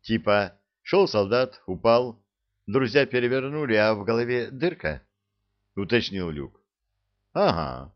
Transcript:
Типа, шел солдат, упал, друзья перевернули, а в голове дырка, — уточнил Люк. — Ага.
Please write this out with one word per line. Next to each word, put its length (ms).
Типа, 520
шел 240
солдат, 580
упал, 560
друзья 400
перевернули, 680
а 200
в 80
голове 480
дырка, — 500
уточнил 540
Люк. — 320
Ага. 640